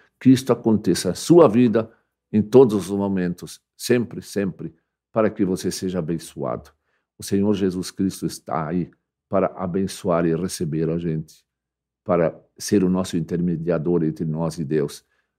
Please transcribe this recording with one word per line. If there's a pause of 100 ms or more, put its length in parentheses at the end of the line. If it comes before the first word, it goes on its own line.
(180)
Que
isto
aconteça
na
sua
vida, (420)
em
todos
os
momentos, (160)
sempre,
sempre, (380)
para
que
você
seja
abençoado. (480)
O
Senhor
Jesus
Cristo
está
aí (380)
para
abençoar
e
receber
a
gente, (580)
para (220)
ser
o
nosso
intermediador
entre
nós
e
Deus. (340)